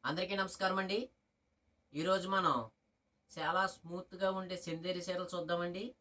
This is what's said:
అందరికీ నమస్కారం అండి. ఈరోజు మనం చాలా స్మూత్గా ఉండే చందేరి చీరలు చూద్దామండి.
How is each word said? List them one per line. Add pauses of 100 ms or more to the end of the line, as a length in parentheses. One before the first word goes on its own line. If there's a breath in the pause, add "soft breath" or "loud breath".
(100)
అందరికీ
నమస్కారం
అండి. (1000)
ఈరోజు
మనం (800)
చాలా (140)
స్మూత్గా (100)
ఉండే
చందేరి
చీరలు
చూద్దామండి. (160)